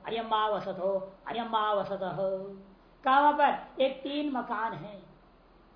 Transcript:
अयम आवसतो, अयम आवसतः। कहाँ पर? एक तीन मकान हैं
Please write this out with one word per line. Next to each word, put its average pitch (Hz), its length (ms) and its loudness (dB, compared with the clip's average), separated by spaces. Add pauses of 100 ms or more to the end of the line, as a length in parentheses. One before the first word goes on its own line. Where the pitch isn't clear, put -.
अयम 220 280 -4
आवसतो, 190 800 0 (140)
अयम 226 280 -4
आवसतः। 196 600 0 (880)
कहाँ 285 300 6
पर? 277 480 2
एक 262 220 2
तीन 294 280 -2
मकान 233 420 -4
हैं 190 300 -12 (720)